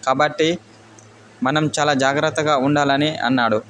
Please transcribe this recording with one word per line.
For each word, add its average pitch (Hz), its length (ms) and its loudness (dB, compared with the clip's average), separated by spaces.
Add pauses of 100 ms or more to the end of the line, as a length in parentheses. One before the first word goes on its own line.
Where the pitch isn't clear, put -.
కాబట్టి 147 460 0 (920)
మనం 151 280 0
చాలా 147 240 0
జాగ్రత్తగా 147 600 0
ఉండాలని 143 600 2
అన్నాడు. 120 420 0 (120)